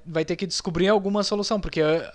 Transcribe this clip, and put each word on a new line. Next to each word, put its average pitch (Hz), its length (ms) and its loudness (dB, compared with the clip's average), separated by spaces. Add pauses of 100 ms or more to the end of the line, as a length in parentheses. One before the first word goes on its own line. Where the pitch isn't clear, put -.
vai 160 180 -2
ter 165 140 -2
que 196 100 -4
descobrir 170 400 0
alguma 202 340 2
solução, 208 380 -2
porque - 220 -2
a, 156 320 2